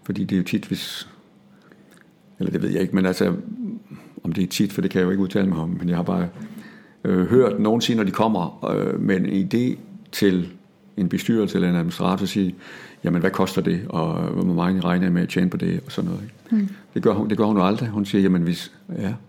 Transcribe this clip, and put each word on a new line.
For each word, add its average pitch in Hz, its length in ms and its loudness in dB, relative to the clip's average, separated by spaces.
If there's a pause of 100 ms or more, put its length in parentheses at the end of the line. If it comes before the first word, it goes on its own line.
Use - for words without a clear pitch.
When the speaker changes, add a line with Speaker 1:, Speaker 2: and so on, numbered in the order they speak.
Speaker 1:
Fordi 101 200 -4
det 95 120 -2
er 92 40 4
jo 90 40 0
tit, 98 220 -2
hvis... - 440 -8 (1300)
Eller - 120 -2
det 92 100 -2
ved - 80 -2
jeg 92 120 0
ikke, 92 140 -2
men 95 100 4
altså... 92 280 2 (920)
Om 85 80 -2
det 90 120 -2
er 85 40 0
tit, - 260 -2
for 101 80 -2
det 95 100 -2
kan 98 80 0
jeg 90 60 4
jo 90 60 2
ikke 98 120 0
udtale 95 240 0
mig 87 100 0
om, 80 120 -4
men 87 200 -4
jeg 87 80 0
har 87 60 -2
bare, 90 240 -2 (760)
øh, 92 260 2
hørt 110 300 6
nogen 110 220 2
sige, 120 140 0
når 110 80 2
de 95 80 0
kommer, 101 600 0
øh, - 300 0
med 98 200 2
en - 40 0
idé 113 520 0 (340)
til 92 380 2 (480)
en 92 120 0
bestyrelse 104 460 0
eller 90 140 2
en 87 60 2
administrator, 92 500 0
sige, 92 300 0 (480)
"Jamen, 85 180 2
hvad - 100 2
koster - 300 0
det, 87 280 0
og 82 320 -2
hvor 90 320 0
meget 90 320 0
regner 90 200 2
jeg 90 80 2
med 87 80 2
at 87 80 -2
tjene 92 200 2
på 90 80 -4
det?" 87 280 -2
og - 60 -16
sådan 90 200 -4
noget, 95 120 -8
ikke? - 400 -6
Speaker 2:
Mm. 196 60 -2 (240)
Speaker 1:
Det 95 100 -2
gør 110 100 6
hun, 107 160 0
det 104 80 0
gør 110 80 4
hun 107 120 4
jo 90 80 6
aldrig. 110 240 2
Hun 104 160 0
siger, 101 160 2
"Jamen, 92 200 4
hvis," 85 300 -2 (260)
ja. 98 160 -4 (160)